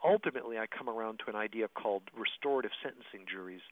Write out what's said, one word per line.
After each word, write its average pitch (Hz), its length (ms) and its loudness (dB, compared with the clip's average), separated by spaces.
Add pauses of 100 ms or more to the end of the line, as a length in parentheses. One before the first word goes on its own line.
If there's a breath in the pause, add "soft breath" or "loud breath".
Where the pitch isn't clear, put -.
ultimately 131 560 4
I 110 80 0
come - 220 -6
around 110 360 -2
to 117 60 -2
an 107 60 -4
idea 107 320 2
called 98 340 0 (140)
restorative 131 560 0 (100)
sentencing 113 480 -10
juries, 92 420 -8